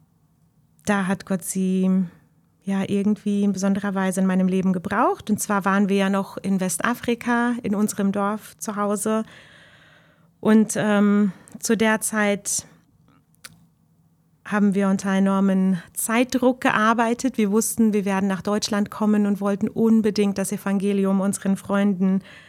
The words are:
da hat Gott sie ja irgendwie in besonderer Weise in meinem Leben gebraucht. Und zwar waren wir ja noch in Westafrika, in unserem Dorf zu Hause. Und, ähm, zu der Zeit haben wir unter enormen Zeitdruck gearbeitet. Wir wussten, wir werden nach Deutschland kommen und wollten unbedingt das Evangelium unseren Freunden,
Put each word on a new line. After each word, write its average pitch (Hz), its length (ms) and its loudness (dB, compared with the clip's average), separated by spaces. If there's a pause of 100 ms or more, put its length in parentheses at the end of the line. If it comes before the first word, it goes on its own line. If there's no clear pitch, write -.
(880)
da 202 200 0
hat 196 200 -4
Gott 190 180 -4
sie 185 460 0 (720)
ja 196 220 -2
irgendwie 202 560 0
in 202 100 2
besonderer 196 420 -2
Weise 190 260 0
in 190 60 2
meinem 185 220 2
Leben 185 240 2
gebraucht. 226 560 -2
Und 208 100 0
zwar 202 280 -2
waren 196 240 2
wir 196 60 2
ja 196 120 0
noch 196 300 -4
in 196 220 -2
Westafrika, 240 1040 -2
in 214 120 -2
unserem 202 360 -2
Dorf 202 460 -4
zu 208 200 -10
Hause. 208 480 -2 (1160)
Und, 214 360 2
ähm, 202 560 2 (280)
zu 226 160 0
der 220 240 0
Zeit 208 640 -4 (1800)
haben 202 280 2
wir 196 140 2
unter 196 220 0
enormen 190 720 2 (100)
Zeitdruck 254 680 0
gearbeitet. 233 760 0
Wir 214 140 0
wussten, 220 420 0
wir 208 120 -2
werden 196 240 -2
nach 190 140 -4
Deutschland 202 480 -2
kommen 208 360 2
und 202 140 0
wollten 202 280 -2
unbedingt 214 680 2
das 190 140 -4
Evangelium 196 680 0
unseren 196 360 0
Freunden, 196 640 0 (260)